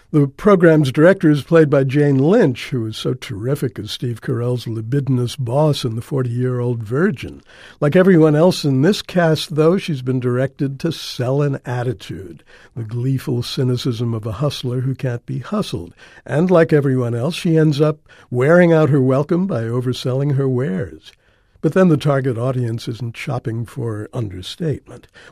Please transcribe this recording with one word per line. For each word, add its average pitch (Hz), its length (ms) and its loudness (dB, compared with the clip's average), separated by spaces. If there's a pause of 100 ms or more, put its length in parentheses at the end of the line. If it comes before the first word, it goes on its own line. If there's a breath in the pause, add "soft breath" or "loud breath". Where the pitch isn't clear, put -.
(100 loud breath)
The 147 160 4
program's 160 640 4
director 165 400 4
is 147 120 2
played 160 260 4
by 135 160 4
Jane 139 320 2
Lynch, 151 540 2
who 117 160 -4
is 110 100 -8
so 135 160 -4
terrific 123 680 -6
as - 120 -8
Steve 120 320 -8
Carell's 120 440 -4
libidinous 123 680 -2
boss 139 480 0
in 117 120 -4
The 117 60 -8
Forty-year-old 123 800 -2
Virgin. 120 600 -4 (360 loud breath)
Like 147 160 2
everyone 175 400 6
else 170 300 2
in 135 160 2
this 180 220 2
cast, 165 520 0
though, 156 220 4
she's 156 240 -4
been 127 180 -2
directed 135 640 -2
to 165 120 -2
sell 131 500 -4
an 139 240 -2
attitude, 123 760 -8 (320 soft breath)
the 117 100 -10
gleeful 120 580 -4
cynicism 123 720 -2
of 107 100 -6
a 113 80 -6
hustler 127 480 -4
who 127 140 -4
can't 120 320 -8
be 135 140 -8
hustled. 120 520 -8 (320 loud breath)
And 156 260 0
like 165 220 4
everyone 131 420 2
else, 127 200 -4
she 160 240 0
ends 156 200 4
up 151 200 0 (320 soft breath)
wearing 165 420 4
out 156 160 4
her 135 140 4
welcome 147 440 0
by 120 180 -4
overselling 127 720 -2
her 135 120 0
wares. 127 640 -4 (480)
But 156 140 0
then 190 140 4
the 156 80 4
target 135 420 -2
audience 120 480 -4
isn't 117 300 -10
shopping 120 500 -8
for 110 480 -10
understatement. 110 920 -8 (240 loud breath)